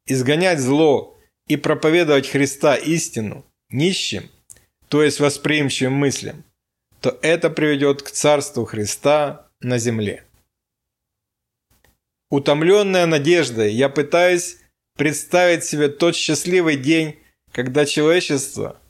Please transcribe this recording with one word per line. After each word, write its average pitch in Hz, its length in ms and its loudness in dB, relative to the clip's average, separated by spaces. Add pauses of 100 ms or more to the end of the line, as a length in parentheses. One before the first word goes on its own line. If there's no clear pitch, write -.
изгонять 147 540 0
зло 139 560 2 (300)
и 151 100 0
проповедовать 147 720 0
Христа 139 480 0
истину 131 680 -4 (260)
нищим, 131 600 -4 (580)
то 147 140 2
есть 147 180 0
восприимчивым 143 760 0
мыслям, - 500 -4 (560)
то - 220 -4
это 170 280 0
приведёт 143 520 0
к - 80 -16
царству 143 540 0
Христа 143 840 -2 (140)
на 123 180 -4
земле. 110 460 -4 (2000)
Утомлённая 175 760 2
надеждой, 139 640 2
я 127 160 2
пытаюсь 170 720 0 (380)
представить 165 680 0
себе 147 240 0
тот 165 280 0
счастливый 165 600 0
день, 151 420 -2 (340)
когда 131 340 0
человечество 151 1040 -2